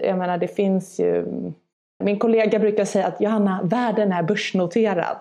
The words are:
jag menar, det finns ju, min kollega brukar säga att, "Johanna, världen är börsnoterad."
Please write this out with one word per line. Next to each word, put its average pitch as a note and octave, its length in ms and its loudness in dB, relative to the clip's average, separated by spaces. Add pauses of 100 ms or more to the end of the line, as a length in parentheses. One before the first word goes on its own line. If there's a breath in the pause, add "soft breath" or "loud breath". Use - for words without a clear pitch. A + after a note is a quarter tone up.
jag F#3 160 0
menar, F3+ 200 -2
det F3 100 -2
finns F#3+ 520 -2
ju, F3 240 2 (800)
min G3+ 140 0
kollega A3 400 2
brukar G#3 260 2
säga G3 220 0
att, F3+ 140 -6
"Johanna, G3+ 420 0
världen G#3+ 500 0
är F3 100 2
börsnoterad." F#3+ 1000 0